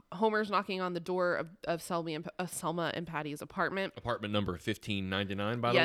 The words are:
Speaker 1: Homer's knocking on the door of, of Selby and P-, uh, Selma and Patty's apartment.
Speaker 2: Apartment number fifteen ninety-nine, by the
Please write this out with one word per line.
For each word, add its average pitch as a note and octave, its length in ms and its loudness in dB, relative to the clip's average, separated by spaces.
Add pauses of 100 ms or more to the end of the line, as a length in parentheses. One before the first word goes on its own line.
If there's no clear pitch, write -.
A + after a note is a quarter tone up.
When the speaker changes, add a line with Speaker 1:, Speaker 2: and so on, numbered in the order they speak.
(120)
Speaker 1:
Homer's G#3+ 380 2
knocking G3+ 300 0
on F3+ 120 0
the E3+ 80 -2
door F3+ 360 2
of, D#3+ 120 -2 (180)
of E3 160 0
Selby E3 320 -2
and D3+ 100 -4
P-, D#3 140 -8
uh, F3+ 80 -2
Selma E3 480 -2
and E3+ 120 -4
Patty's D3+ 340 -4
apartment. F#3+ 560 -2
Speaker 2:
Apartment G#2 360 -2
number F#2+ 260 2
fifteen G2+ 500 -2
ninety-nine, G2+ 520 0
by A#2 120 4
the F3 120 6